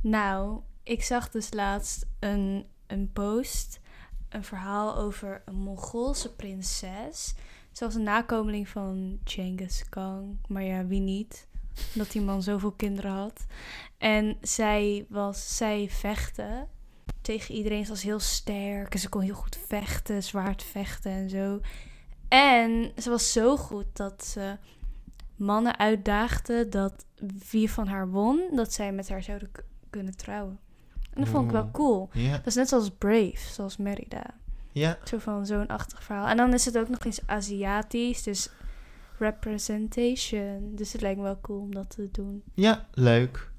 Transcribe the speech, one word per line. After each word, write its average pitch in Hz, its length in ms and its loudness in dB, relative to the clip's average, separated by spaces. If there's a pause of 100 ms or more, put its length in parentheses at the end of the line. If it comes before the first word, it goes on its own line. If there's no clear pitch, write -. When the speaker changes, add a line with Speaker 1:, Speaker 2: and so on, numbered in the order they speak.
Speaker 1:
Nou, 208 600 2 (220)
ik 233 200 -2
zag 240 280 0
dus 214 220 -4
laatst 202 540 0 (120)
een, 196 460 0 (220)
een 196 260 -2
post, 208 680 -2 (480)
een 208 160 -8
verhaal 202 520 -2
over 202 480 -4
een 196 120 -12
Mongoolse 220 800 -4
prinses. 196 1000 -8 (380)
Ze - 120 -6
was 220 100 -2
een 220 80 0
nakomeling 214 680 2
van 190 560 -4
Genghis 185 640 -2
Khan, 190 500 -6 (100)
maar 190 140 -2
ja, 185 240 0
wie 196 140 2
niet? 190 460 -4 (480)
Omdat 214 180 -2
die 214 100 0
man 196 200 0
zoveel 202 300 0
kinderen 196 380 -2
had. 196 360 -6 (520)
En 214 420 4
zij 208 680 2
was, 202 480 -4
zij 208 340 0
vechtte 214 760 -2 (540)
tegen 220 340 -4
iedereen. 214 300 0
Ze 208 60 -4
was 196 120 -6
heel 208 180 0
sterk 202 760 -2
en 196 60 2
ze 190 80 -4
kon 208 120 0
heel 190 140 2
goed - 320 -4
vechten, 202 560 -2
zwaard 190 400 -2
vechten - 500 -6
en 190 180 -2
zo. 196 300 -2 (680)
En 233 680 8
ze 240 120 -2
was 240 220 2
zo 240 240 6
goed 202 360 -4
dat 196 320 -8
ze 196 320 -6 (800)
mannen 214 420 4
uitdaagde 220 880 4
dat 196 360 0 (460)
wie 220 200 4
van - 160 0
haar 190 240 -2
won, 214 300 6 (140)
dat 226 180 4
zij 202 200 -2
met 196 160 -4
haar 190 140 -4
zouden 208 300 -8
k-, - 120 -12 (260)
kunnen 190 260 -6
trouwen. 202 420 -8 (560)
En 269 60 -2
dat 113 100 4
vond - 140 4
ik 117 60 2
wel 110 120 4
Speaker 2:
Oeh. 107 100 -4
Speaker 1:
cool. 233 400 4
Speaker 2:
Ja. 123 240 2
Speaker 1:
Dat 139 100 -4
is 233 80 0
net 254 140 4
zoals 220 220 6
Brave, 202 480 4 (140)
zoals 196 240 -6
Merida. - 460 -4 (500)
Speaker 2:
Ja. 156 320 2
Speaker 1:
Zo 226 140 -4
van 208 280 -2
zo'n 208 200 0
achtig - 360 -6
verhaal. 208 260 -4
En 220 80 6
dan 247 180 8
is 247 100 6
het 240 140 2
ook 226 100 0
nog 254 160 -4
eens - 220 -4
Aziatisch, 208 960 0
dus 202 280 -4 (680)
representation. 214 1600 0
Dus 208 180 -6
het - 80 -4
lijkt 196 180 2
me 202 60 -4
wel 196 160 -2
cool 202 200 -6
om 202 140 -6
dat 196 160 -6
te 202 220 -6
doen. 202 300 -4 (120)
Speaker 2:
Ja, 208 380 6
leuk. 123 680 6